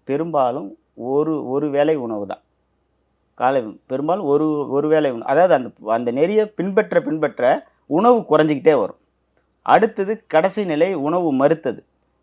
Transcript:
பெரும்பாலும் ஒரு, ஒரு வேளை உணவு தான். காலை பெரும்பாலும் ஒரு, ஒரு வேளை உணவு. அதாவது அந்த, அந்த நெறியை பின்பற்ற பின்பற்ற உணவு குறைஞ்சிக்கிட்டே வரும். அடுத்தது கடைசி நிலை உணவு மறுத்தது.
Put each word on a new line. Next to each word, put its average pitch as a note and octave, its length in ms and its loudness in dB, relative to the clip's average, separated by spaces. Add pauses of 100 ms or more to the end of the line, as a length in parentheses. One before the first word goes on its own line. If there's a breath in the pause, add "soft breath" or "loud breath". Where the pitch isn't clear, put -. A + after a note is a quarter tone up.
பெரும்பாலும் C#3+ 720 -4 (180)
ஒரு, C3+ 540 -4
ஒரு C#3+ 220 -4
வேளை D3 260 0
உணவு A2+ 300 -8
தான். - 160 -12 (920)
காலை B2 520 -2
பெரும்பாலும் D#3 380 -4
ஒரு, D3 440 0
ஒரு C#3+ 200 -2
வேளை D3+ 220 2
உணவு. A2+ 180 -8
அதாவது E3 260 4
அந்த, B2 140 0 (180)
அந்த A#2 240 0
நெறியை F#3+ 360 0
பின்பற்ற F#3+ 540 -2
பின்பற்ற D3+ 680 -2 (200)
உணவு A3+ 320 2
குறைஞ்சிக்கிட்டே D#3 600 2
வரும். G2 180 -4 (680)
அடுத்தது G3 500 2 (140)
கடைசி F#3 380 0
நிலை F3 300 0
உணவு D#3+ 380 0
மறுத்தது. C3+ 480 0 (420)